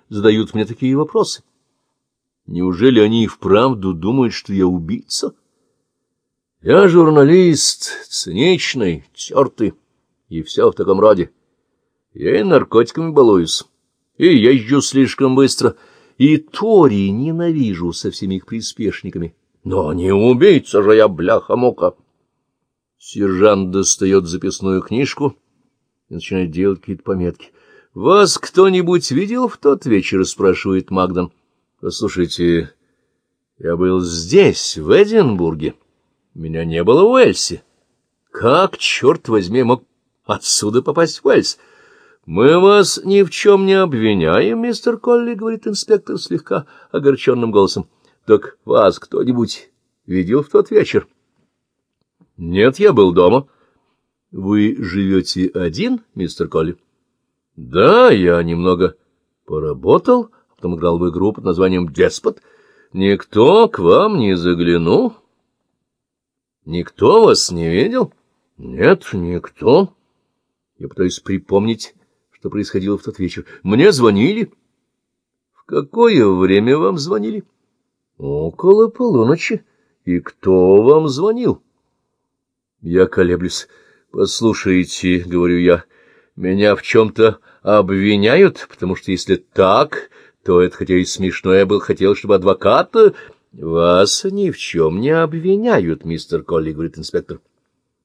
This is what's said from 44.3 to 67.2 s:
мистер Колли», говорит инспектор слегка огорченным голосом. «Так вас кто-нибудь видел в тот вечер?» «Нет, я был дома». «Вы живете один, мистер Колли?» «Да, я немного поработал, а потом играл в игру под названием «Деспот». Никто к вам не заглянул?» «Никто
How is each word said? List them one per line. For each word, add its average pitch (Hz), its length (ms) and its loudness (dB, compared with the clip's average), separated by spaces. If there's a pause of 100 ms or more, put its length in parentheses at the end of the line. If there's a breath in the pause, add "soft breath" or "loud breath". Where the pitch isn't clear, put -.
мистер 233 380 -4
Колли», 240 360 -2
говорит 220 320 -8
инспектор 202 520 -4
слегка - 480 -6 (260 soft breath)
огорченным 127 580 0
голосом. 98 380 0 (380)
«Так - 380 2
вас 101 360 0
кто-нибудь - 720 -4 (360)
видел 92 380 -2
в - 60 -20
тот 208 200 0
вечер?» - 380 0 (1300)
«Нет, 98 420 0
я 202 140 4
был 98 200 4
дома». 92 360 2 (840)
«Вы 104 480 -2
живете 92 720 -4
один, 185 540 -6 (120)
мистер 85 340 -8
Колли?» 80 280 -4 (800)
«Да, 190 540 4
я 87 340 2
немного 87 520 -2 (500)
поработал, 90 840 0 (200)
а - 40 -20
потом 87 220 -6
играл 85 220 -2
в 87 120 -2
игру 90 220 -2
под - 120 -16
названием 90 440 0
«Деспот». - 520 -2 (520 soft breath)
Никто 107 760 2
к 226 120 -10
вам 156 380 4
не 101 180 0
заглянул?» 87 800 0 (1500)
«Никто 113 560 2